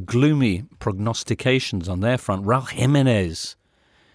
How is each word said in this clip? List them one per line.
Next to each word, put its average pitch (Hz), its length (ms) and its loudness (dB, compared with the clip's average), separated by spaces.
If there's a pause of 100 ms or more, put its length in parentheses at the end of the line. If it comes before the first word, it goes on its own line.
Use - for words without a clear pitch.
gloomy 123 580 2 (160)
prognostications 107 1120 -2
on 90 120 -2
their 120 160 2
front, 98 280 -4
Raul 123 240 0
Jimenez 123 840 0 (600)